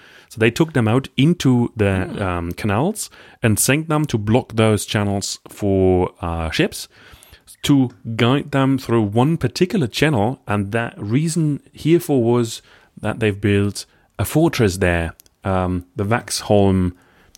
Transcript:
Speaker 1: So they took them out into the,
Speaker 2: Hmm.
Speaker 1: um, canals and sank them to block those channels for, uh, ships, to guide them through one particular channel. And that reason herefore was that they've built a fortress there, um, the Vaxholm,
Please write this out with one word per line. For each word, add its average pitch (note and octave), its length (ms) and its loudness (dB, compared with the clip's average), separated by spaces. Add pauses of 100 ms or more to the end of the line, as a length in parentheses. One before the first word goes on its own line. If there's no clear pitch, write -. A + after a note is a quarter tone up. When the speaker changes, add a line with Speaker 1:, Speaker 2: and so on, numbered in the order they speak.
(280)
Speaker 1:
So - 120 -18
they A2+ 100 4
took D#3+ 220 0
them A#2 160 2
out C3 280 0
into C3 600 2
the, G2 340 0
Speaker 2:
Hmm. - 120 -8
Speaker 1:
um, F2 300 -4
canals A2+ 560 -2 (340)
and G#2+ 160 2
sank D#3 300 0
them D3+ 180 0
to A#2+ 120 -2
block A2 380 0
those A2 280 2
channels G2+ 540 -2 (100)
for, F#2+ 600 2 (100)
uh, E2 300 -6
ships, - 380 -4 (760)
to C3+ 280 2 (260)
guide C3 340 0
them C3+ 280 0
through A#2 240 0
one A#2+ 340 0
particular F3 500 -2
channel. B2+ 600 0
And G2+ 260 -4
that A#2 260 -4
reason D3+ 600 -2 (120)
herefore D3+ 500 2
was A#2 400 0 (380)
that A2+ 200 -4
they've G#2 200 0
built G2+ 460 0 (320)
a - 60 0
fortress B2 540 2
there, F2 360 0 (300)
um, F#2 400 -2 (120)
the G#2 80 -4
Vaxholm, G2 880 0 (460)